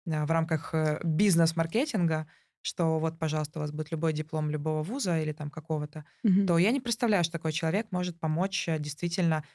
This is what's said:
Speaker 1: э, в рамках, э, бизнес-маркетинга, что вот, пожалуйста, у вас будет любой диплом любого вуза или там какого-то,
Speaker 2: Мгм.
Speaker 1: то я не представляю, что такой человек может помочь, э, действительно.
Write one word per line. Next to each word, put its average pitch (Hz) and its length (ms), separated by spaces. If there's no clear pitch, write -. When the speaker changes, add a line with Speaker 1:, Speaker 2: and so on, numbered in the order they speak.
Speaker 1:
э, 156 200
в 151 60
рамках, 160 420
э, 156 300
бизнес-маркетинга, 165 1200
что 160 380
вот, 160 200
пожалуйста, 156 400
у - 20
вас 147 100
будет 151 200
любой 160 220
диплом 151 360
любого 151 340
вуза 190 360
или 151 120
там 147 180
какого-то, 151 540
Speaker 2:
Мгм. 196 240
Speaker 1:
то 170 100
я 196 140
не 269 80
представляю, 220 440
что - 100
такой 156 180
человек 165 400
может 180 280
помочь, 165 480
э, 160 120
действительно. 165 640